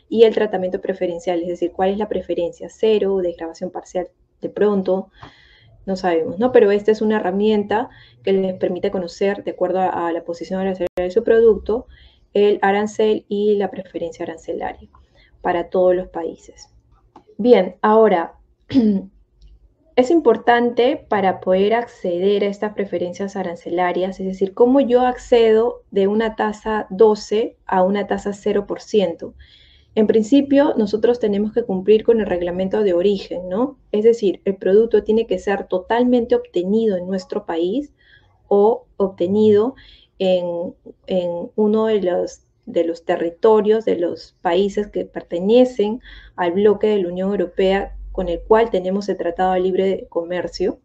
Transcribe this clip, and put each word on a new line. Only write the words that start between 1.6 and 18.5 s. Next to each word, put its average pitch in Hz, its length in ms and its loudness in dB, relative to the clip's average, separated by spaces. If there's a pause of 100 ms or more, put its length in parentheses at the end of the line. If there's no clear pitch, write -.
cuál 190 200 0
es 202 60 -4
la 214 120 -4
preferencia, 175 600 -6
cero, 202 480 0
desgravación 175 540 -6
parcial - 380 -8 (320)
de 170 80 -6
pronto, 196 600 -2 (760)
no 190 100 -6
sabemos, 170 440 -2
¿no? 254 120 0
Pero 214 200 6
esta 208 200 0
es 214 100 -2
una 214 160 0
herramienta 208 720 -2 (340)
que 196 100 0
les 190 220 -2
permite 180 340 -4
conocer, 196 540 -4
de 170 80 -8
acuerdo 180 280 -2
a, 175 280 -2
a 165 40 -2
la 170 120 -4
posición 185 360 -8
arancelaria 185 280 -2 (160)
de 180 80 -4
su 220 120 0
producto, 226 640 2 (460)
el 208 280 2
arancel 208 680 0
y 208 280 0
la 190 140 -2
preferencia 170 540 -10
arancelaria - 680 -10 (520)
para 175 280 -4
todos 185 260 2
los 185 120 -4
países. - 600 -14 (680)
Bien, 202 440 4
ahora, 214 540 4 (340)